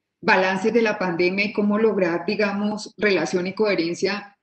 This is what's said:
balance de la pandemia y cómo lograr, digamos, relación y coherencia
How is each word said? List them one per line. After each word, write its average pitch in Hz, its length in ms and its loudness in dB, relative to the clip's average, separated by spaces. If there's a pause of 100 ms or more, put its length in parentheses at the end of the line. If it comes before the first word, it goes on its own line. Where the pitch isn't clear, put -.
(260)
balance 190 460 2
de 233 120 2
la 214 160 0
pandemia 185 480 0
y 202 60 -4
cómo 208 260 0
lograr, 190 460 0
digamos, 208 720 -4
relación 180 520 0
y 190 60 -8
coherencia 190 880 -2